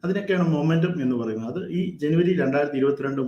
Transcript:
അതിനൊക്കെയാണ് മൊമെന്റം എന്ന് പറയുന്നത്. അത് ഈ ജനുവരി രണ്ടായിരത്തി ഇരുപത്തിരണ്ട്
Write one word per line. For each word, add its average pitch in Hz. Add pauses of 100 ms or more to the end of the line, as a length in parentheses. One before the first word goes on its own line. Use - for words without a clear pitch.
അതിനൊക്കെയാണ് 185
മൊമെന്റം 160 (120)
എന്ന് 127
പറയുന്നത്. 113
അത് 180 (160)
ഈ 185 (220)
ജനുവരി 170 (100)
രണ്ടായിരത്തി 143
ഇരുപത്തിരണ്ട് 139